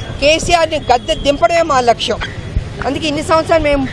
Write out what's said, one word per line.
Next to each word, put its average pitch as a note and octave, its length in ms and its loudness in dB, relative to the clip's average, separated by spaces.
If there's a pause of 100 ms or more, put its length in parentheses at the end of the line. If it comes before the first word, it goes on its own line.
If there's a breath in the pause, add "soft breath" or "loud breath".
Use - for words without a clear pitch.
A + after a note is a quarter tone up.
(200)
కేసీఆర్ని D#4+ 600 2 (140)
గద్దె B3+ 200 -2
దింపడమే E4 480 2
మా C#4+ 180 2
లక్ష్యం. A#3 380 0 (680)
అందుకే D4+ 220 -4
ఇన్ని D4 140 -2
సంవత్సరాలు D#4+ 400 2
మేము C#4 300 0